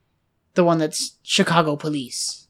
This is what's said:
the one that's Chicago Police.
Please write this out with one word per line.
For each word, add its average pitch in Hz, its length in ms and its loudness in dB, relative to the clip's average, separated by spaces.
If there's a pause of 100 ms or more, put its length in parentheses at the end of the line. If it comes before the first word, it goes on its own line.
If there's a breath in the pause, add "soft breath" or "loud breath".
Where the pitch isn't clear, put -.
(560)
the 185 100 4
one 165 120 4
that's - 460 -4
Chicago 165 520 2
Police. 147 760 -8